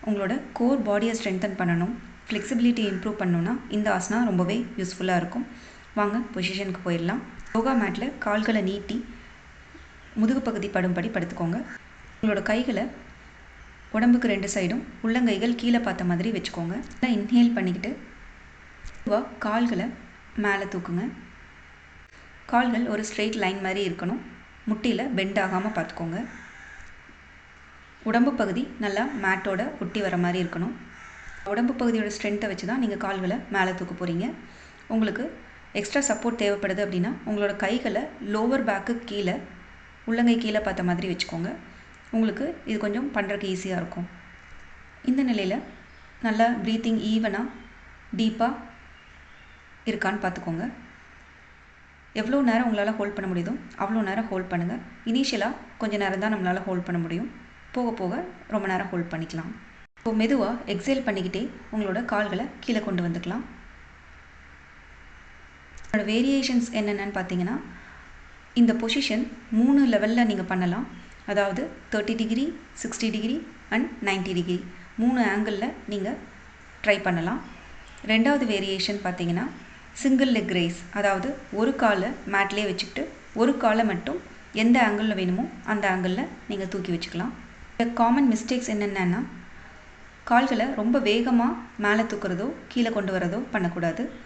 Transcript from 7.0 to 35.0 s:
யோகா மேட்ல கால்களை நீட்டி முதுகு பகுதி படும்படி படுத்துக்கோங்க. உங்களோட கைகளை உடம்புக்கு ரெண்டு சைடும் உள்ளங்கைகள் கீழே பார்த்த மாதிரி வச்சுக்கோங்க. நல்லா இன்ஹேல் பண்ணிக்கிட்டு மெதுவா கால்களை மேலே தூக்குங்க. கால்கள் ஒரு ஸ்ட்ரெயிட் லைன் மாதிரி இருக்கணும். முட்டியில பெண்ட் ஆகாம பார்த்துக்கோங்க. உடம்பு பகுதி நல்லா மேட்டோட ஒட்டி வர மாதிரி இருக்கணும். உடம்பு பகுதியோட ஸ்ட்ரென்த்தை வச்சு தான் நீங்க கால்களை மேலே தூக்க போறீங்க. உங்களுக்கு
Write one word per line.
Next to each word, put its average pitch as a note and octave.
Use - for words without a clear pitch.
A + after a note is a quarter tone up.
யோகா B3
மேட்ல G3+
கால்களை G#3+
நீட்டி G3+
முதுகு B3
பகுதி G3+
படும்படி F3+
படுத்துக்கோங்க. E3+
உங்களோட G#3
கைகளை A#3
உடம்புக்கு A#3+
ரெண்டு G3
சைடும் G3
உள்ளங்கைகள் A#3
கீழே A#3+
பார்த்த F3+
மாதிரி F#3
வச்சுக்கோங்க. F3
நல்லா A#3+
இன்ஹேல் A#3
பண்ணிக்கிட்டு F#3
மெதுவா G#3
கால்களை A3
மேலே G3
தூக்குங்க. F3+
கால்கள் A#3+
ஒரு G#3
ஸ்ட்ரெயிட் G#3+
லைன் F#3+
மாதிரி F#3+
இருக்கணும். F3+
முட்டியில G#3+
பெண்ட் G3
ஆகாம F#3+
பார்த்துக்கோங்க. E3+
உடம்பு A#3+
பகுதி G3+
நல்லா G3+
மேட்டோட F#3+
ஒட்டி F3+
வர F3+
மாதிரி F3
இருக்கணும். E3+
உடம்பு A#3+
பகுதியோட A3
ஸ்ட்ரென்த்தை G#3
வச்சு F#3
தான் C4
நீங்க G3+
கால்களை F#3+
மேலே F#3
தூக்க F3+
போறீங்க. F3
உங்களுக்கு A3